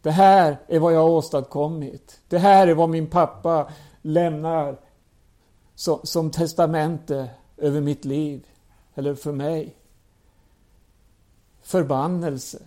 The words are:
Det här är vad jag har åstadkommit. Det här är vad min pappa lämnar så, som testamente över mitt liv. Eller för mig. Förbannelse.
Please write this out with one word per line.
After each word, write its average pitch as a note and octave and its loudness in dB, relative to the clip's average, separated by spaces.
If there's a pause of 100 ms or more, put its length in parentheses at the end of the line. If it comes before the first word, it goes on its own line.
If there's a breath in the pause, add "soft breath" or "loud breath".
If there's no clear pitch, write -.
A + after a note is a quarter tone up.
Det E3 -2
här F#3 6 (100)
är E3 0
vad E3 4
jag D#3+ 4
har D#3+ 6
åstadkommit. D3+ -4
Det F3 -2
här G3 6
är E3 4
vad E3 2
min D#3+ -4
pappa D#3+ -2 (300 loud breath)
lämnar D#3+ -2 (960)
så, D#3+ -4
som D#3+ -4
testamente D#3+ -2 (280)
över D3 -2
mitt C#3+ -4
liv. C#3+ -6 (480)
Eller C#3+ -6
för D3 -10
mig. D3+ -6 (1900)
Förbannelse. D3+ -4